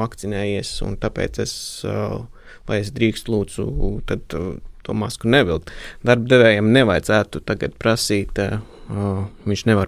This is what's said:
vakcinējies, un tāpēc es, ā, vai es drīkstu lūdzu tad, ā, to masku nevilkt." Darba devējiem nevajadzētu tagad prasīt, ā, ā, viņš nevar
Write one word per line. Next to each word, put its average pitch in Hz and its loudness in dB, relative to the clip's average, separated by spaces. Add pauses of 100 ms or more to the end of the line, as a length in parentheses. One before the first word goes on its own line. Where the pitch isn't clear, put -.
vakcinējies, 101 -4
un 101 -4
tāpēc 98 -4
es, - -4 (320)
ā, 104 -6 (400)
vai 107 -2
es 101 -6
drīkstu 113 -2
lūdzu 104 -2
tad, - -4
ā, 85 -6 (240)
to - -8
masku 107 -2
nevilkt." 98 2 (320)
Darba 120 4
devējiem 113 6
nevajadzētu 104 2
tagad - -4
prasīt, 110 0
ā, 101 -2 (300)
ā, 98 -4 (180)
viņš 104 -2
nevar 104 4